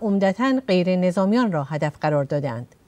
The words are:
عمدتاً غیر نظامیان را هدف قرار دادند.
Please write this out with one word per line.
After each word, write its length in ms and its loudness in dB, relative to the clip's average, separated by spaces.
عمدتاً 640 2
غیر 300 2
نظامیان 560 2
را 120 -2
هدف 360 -4
قرار 240 0
دادند. 500 -6